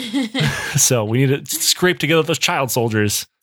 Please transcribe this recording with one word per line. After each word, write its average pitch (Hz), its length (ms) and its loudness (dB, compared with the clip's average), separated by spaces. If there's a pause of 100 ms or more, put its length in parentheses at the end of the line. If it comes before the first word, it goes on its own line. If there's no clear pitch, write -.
(760)
So 120 280 2
we 113 220 0
need 143 200 0
to - 80 -6
scrape - 440 0
together 160 240 2
those 156 160 -2
child 143 320 0
soldiers. 107 560 0 (160)